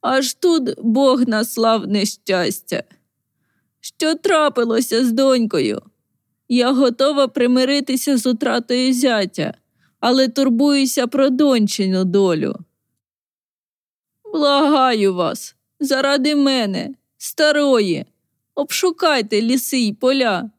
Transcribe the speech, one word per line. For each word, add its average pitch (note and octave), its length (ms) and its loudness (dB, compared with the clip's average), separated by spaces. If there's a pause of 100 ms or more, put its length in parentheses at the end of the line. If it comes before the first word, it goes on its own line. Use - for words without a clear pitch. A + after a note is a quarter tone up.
Аж C4 340 -2
тут D#4+ 440 0
Бог B3+ 500 2
наслав A3 600 0
нещастя. - 960 -4 (960)
Що - 340 -4
трапилося B3+ 920 0
з A#3+ 80 0
донькою? A3+ 720 0 (680)
Я B3 240 2
готова C4+ 560 2
примиритися B3+ 880 0
з A3 100 0
утратою B3 680 -2
зятя, A3+ 600 -2 (460)
але C4 280 2
турбуюся C4+ 760 0
про C4+ 240 2
дончину G#3 760 2
долю. F3+ 500 0 (1800)
Благаю C#4 840 2
вас, - 420 -6 (240)
заради C#4 560 0
мене, C4 580 -2 (240)
старої, C4 840 0 (500)
обшукайте C#4+ 880 -2
ліси B3+ 360 -2
й G#3+ 140 -2
поля A#3 680 -2